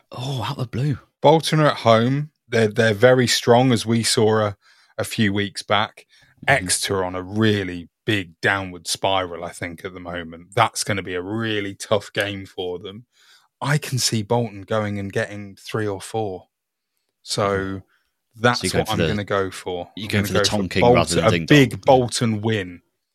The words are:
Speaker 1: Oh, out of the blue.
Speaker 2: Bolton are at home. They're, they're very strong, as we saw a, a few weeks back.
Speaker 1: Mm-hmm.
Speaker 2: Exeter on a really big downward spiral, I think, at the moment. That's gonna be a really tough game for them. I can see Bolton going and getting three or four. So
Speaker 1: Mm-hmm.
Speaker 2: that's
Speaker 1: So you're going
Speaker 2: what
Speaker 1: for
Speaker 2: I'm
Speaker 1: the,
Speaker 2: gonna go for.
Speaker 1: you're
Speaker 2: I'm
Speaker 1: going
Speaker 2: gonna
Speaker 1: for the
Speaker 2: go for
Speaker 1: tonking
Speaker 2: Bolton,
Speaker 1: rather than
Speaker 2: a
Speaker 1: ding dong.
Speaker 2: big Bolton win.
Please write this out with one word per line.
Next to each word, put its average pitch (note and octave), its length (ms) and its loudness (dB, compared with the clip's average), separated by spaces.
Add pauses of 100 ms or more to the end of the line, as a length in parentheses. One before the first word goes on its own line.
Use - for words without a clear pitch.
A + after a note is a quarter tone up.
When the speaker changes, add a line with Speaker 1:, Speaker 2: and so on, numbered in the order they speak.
(100)
Speaker 1:
Oh, C3 380 -6
out C#3 100 -8
of B2+ 60 -4
the - 20 -6 (100)
blue. C3 220 0 (220)
Speaker 2:
Bolton D#3 400 4
are D3+ 80 6
at G#2+ 100 0
home. B2 520 4 (180)
They're, A2+ 200 2
they're A2 260 2
very B2+ 320 6
strong, B2 460 4
as G#2+ 140 2
we A#2 160 2
saw A2 440 2
a, G2+ 100 -6 (420)
a A2 60 -4
few G#2+ 280 0
weeks G2+ 300 -4
back. - 440 -2 (400)
Speaker 1:
Mm-hmm. C3 180 2
Speaker 2:
Exeter F#2+ 400 -2
on F2+ 100 -6
a F#2 80 -6
really F#2+ 680 -2 (160)
big F#2+ 360 -4
downward F#2+ 480 -2
spiral, F2+ 560 -2
I F2 60 -8
think, F2 340 -10
at F2+ 100 -12
the F#2 60 -14
moment. F2 540 -12
That's A2+ 300 0
gonna G2 180 -4
be F2+ 120 -8
a F2+ 80 -4
really G#2 520 -6
tough - 380 -4
game G2+ 340 -6
for F2+ 320 -8
them. G2+ 280 -16 (540)
I C#3+ 180 0
can - 200 -6
see A2+ 240 0
Bolton G#2 400 -2
going G#2 360 -4
and G2 140 -8
getting G#2 440 -6
three G#2+ 300 -6
or G2 140 -4
four. G2 480 -8 (720)
So G2 600 -2 (520)
Speaker 1:
Mm-hmm. G#2+ 80 -20
Speaker 2:
that's A#2+ 180 2
Speaker 1:
So - 60 -4
you're F#2 60 -2
going F2+ 80 0
Speaker 2:
what D#2+ 80 0
Speaker 1:
for A2+ 40 0
Speaker 2:
I'm G#2 60 0
Speaker 1:
the, E2+ 100 4
Speaker 2:
gonna G#2 160 -2
go G2 260 -2
for. F2 440 -10
Speaker 1:
you're G#2 120 -10
Speaker 2:
I'm G2+ 40 -8
Speaker 1:
going G#2 140 2
Speaker 2:
gonna - 20 -4
Speaker 1:
for F#2+ 60 -6
the F#2+ 60 2
Speaker 2:
go G2+ 60 2
for - 60 -2 (180)
Speaker 1:
tonking F#2+ 120 -2
Speaker 2:
Bolton, A#2+ 160 6
Speaker 1:
rather E2+ 200 2
than E2+ 100 2
Speaker 2:
a F#2 40 6
Speaker 1:
ding F2 160 2
dong. D3 120 8 (100)
Speaker 2:
big G2+ 160 -12
Bolton A#2+ 560 2
win. G2+ 420 -4 (320)